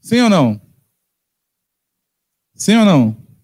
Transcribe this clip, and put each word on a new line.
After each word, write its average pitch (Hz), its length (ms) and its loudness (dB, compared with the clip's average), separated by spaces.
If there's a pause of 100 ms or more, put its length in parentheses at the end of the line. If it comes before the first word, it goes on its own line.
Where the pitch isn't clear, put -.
Sim 240 220 -2
ou 226 80 0
não? 123 280 0 (2000)
Sim 214 220 -2
ou 220 100 2
não? 127 400 0 (180)